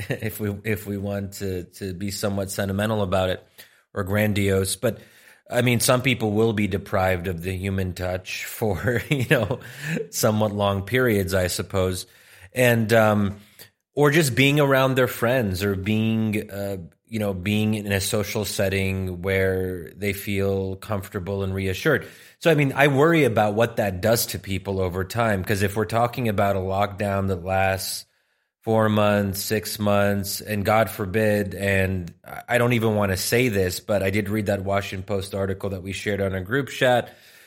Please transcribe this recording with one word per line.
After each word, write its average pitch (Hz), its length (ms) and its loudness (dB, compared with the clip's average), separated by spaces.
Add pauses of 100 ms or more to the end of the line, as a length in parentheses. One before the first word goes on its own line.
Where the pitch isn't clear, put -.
(100)
if 107 300 -6
we, 101 140 -2 (100)
if 107 220 -4
we 101 120 -6
want 101 360 -6
to, 92 300 -6
to 95 300 -10
be 98 160 -6
somewhat 98 400 -2
sentimental 104 520 0
about 92 280 2
it 90 120 -6 (520)
or 101 100 -4
grandiose. 98 720 2
But 113 220 -2 (520)
I 123 120 2
mean, 120 180 2
some 127 220 4
people 113 300 0
will 113 200 4
be 104 140 0
deprived 92 640 0
of 85 120 -4
the 92 160 -4
human 95 380 -2
touch 92 500 -6
for, 107 640 -2
<laughs> - 40 -2
you 135 200 0
know, 123 300 2 (500)
somewhat 107 420 2
long 101 300 2
periods, 104 500 2
I 92 140 2
suppose. 92 580 -2 (480)
And, 117 400 4
um, 104 440 4 (580)
or 147 160 4
just 143 240 2
being 139 260 4
around 131 360 4
their 127 120 4
friends 107 560 0
or 101 120 0
being, 110 720 0
uh, 98 260 -8 (300)
you 110 140 -8
know, 101 120 -2
being 104 420 0
in 104 180 -6
a 98 100 2
social 107 420 -2
setting 95 800 -2
where 95 720 -2
they 101 160 -2
feel 98 640 -2
comfortable 98 640 -6
and 95 120 -4
reassured. 95 520 0 (340)
So, 165 100 4
I 156 40 6
mean, 143 220 2
I 143 120 6
worry 147 360 4
about 107 300 2
what 113 220 2
that 95 260 -2
does 113 240 2
to - 120 -6
people 98 420 -4
over 92 240 -2
time, 107 380 0
'cause 101 200 0
if 98 140 0
we're 107 100 0
talking 117 420 0
about 101 280 2
a - 20 -2
lockdown 98 720 -2
that 90 160 -2
lasts 95 600 0 (560)
four 110 300 2
months, 104 500 2
six - 380 -4
months, 101 640 0
and 104 220 -4
God 107 260 2
forbid, 104 640 0
and 95 580 0 (140)
I, - 240 -14
I 120 80 4
don't 120 160 2
even 110 220 2
wanna 98 200 2
say 123 320 2
this, 95 320 0
but 98 220 0
I 98 80 0
did 101 180 0
read 104 180 -2
that 98 180 0
Washington 98 420 -4
Post 98 280 -6
article 98 360 -4
that 92 120 -8
we 95 100 -8
shared 101 280 -2
on 95 140 -2
a 95 80 -4
group 123 260 -4
chat, 123 480 0 (300)